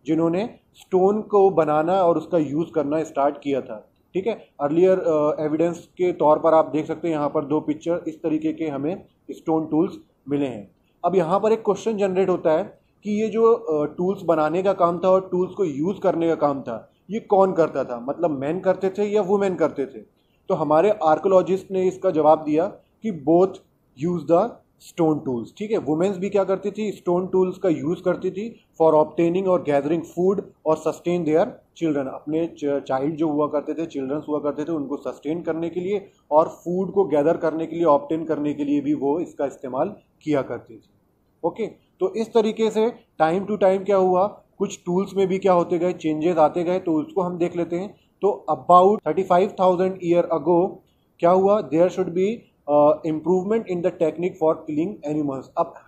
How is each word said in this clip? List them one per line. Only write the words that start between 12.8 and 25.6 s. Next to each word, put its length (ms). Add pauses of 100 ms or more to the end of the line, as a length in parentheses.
कि 180
ये 80
जो, 240
अ, 320
tools 360
बनाने 420
का 100
काम 260
था 100
और 220
tools 220
को 120
यूज़ 340
करने 280
का 80
काम 260
था, 300 (200)
ये 80
कौन 340
करता 300
था? 260
मतलब, 220
men 280
करते 300
थे 140
या 180
women 340
करते 300
थे? 140 (500)
तो 60
हमारे 340
archaeologist 840
ने 160
इसका 240
जवाब 320
दिया 240 (380)
कि 240
both 240 (520)
use 260
the 180 (440)
stone 280
tools, 240 (120)
ठीक 140